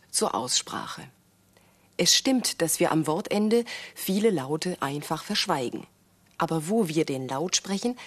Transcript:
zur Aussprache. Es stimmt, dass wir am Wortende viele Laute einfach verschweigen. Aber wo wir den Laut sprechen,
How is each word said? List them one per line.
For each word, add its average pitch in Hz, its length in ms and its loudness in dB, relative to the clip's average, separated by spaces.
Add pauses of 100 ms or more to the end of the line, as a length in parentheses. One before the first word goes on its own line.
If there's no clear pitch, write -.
(120)
zur - 240 0
Aussprache. - 680 -4 (920)
Es 175 180 4
stimmt, - 480 2
dass 160 160 0
wir 170 140 4
am 156 160 2
Wortende 214 560 2 (320)
viele 202 340 2
Laute 160 500 -2
einfach 147 440 -4
verschweigen. 160 600 -2 (540)
Aber 160 300 0
wo 214 180 2
wir 156 180 2
den 131 220 -6
Laut 139 300 -2
sprechen, 233 500 -2